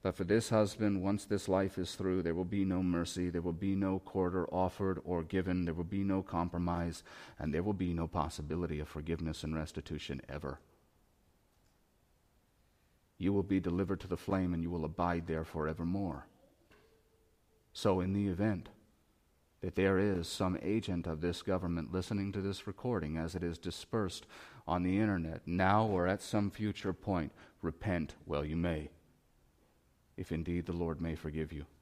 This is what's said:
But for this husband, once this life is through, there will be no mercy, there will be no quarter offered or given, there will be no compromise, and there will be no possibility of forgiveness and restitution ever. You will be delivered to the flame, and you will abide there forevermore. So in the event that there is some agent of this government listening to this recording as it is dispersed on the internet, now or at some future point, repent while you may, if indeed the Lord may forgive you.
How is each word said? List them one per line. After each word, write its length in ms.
But 140
for 80
this 260
husband, 540
once 220
this 240
life 280
is 180
through, 260
there 120
will 120
be 180
no 200
mercy, 460
there 120
will 100
be 240
no 240
quarter 540
offered 500
or 200
given, 420
there 80
will 100
be 220
no 180
compromise, 800
and 160
there 100
will 100
be 200
no 140
possibility 720
of 80
forgiveness 560
and 120
restitution 760
ever. 300
You 160
will 100
be 160
delivered 420
to 60
the 80
flame, 380
and 100
you 60
will 160
abide 420
there 160
forevermore. 840
So 260
in 140
the 160
event 400
that 120
there 240
is 300
some 340
agent 460
of 140
this 200
government 500
listening 400
to 100
this 260
recording 500
as 160
it 80
is 160
dispersed 680
on 160
the 160
internet, 480
now 400
or 180
at 160
some 300
future 420
point, 380
repent 500
while 200
you 100
may, 360
if 140
indeed 340
the 80
Lord 280
may 140
forgive 360
you. 140